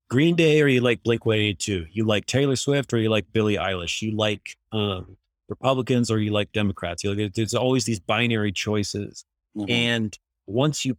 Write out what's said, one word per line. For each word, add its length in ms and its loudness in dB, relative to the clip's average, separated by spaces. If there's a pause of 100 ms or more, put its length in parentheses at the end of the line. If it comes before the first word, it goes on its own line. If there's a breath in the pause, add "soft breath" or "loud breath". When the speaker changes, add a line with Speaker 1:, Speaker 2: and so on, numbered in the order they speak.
(100)
Speaker 1:
Green 240 4
Day 280 6
or 60 6
you 120 4
like 220 2
Blink 240 0
one 120 2
eighty-two. 520 -2
You 140 -2
like 220 2
Taylor 300 0
Swift 360 -2
or 60 2
you 120 2
like 220 0
Billie 240 2
Eilish. 460 -4
You 100 -4
like, 440 -2 (160)
um, 440 -4 (320)
Republicans 600 0
or 80 0
you 140 -2
like 200 -2
Democrats. 520 -4
You 60 0
know, 60 -2
there, 120 -2
there's 260 -4
always 300 0
these 160 -2
binary 500 0
choices. 760 -6 (320)
Speaker 2:
Mm-hmm. 140 -6
Speaker 1:
And 480 0 (280)
once 380 -2
you 140 -2